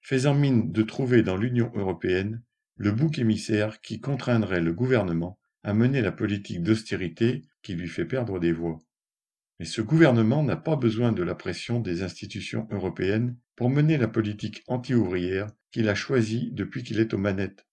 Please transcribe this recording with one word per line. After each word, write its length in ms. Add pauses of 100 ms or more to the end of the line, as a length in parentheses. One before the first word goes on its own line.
faisant 340
mine 380
de 100
trouver 400
dans 140
l'Union 380
européenne 680 (340)
le 140
bouc 280
émissaire 640
qui 180
contraindrait 640
le 100
gouvernement 680 (240)
à 120
mener 260
la 100
politique 520
d'austérité 800 (180)
qui 120
lui 120
fait 180
perdre 360
des 100
voix. 340 (760)
Mais 60
ce 140
gouvernement 640
n'a 140
pas 180
besoin 380
de 100
la 140
pression 420
des 240
institutions 720
européennes 640 (180)
pour 160
mener 260
la 120
politique 580
anti-ouvrière 800 (240)
qu'il 180
a 60
choisie 580
depuis 300
qu'il 160
est 160
aux 40
manettes. 540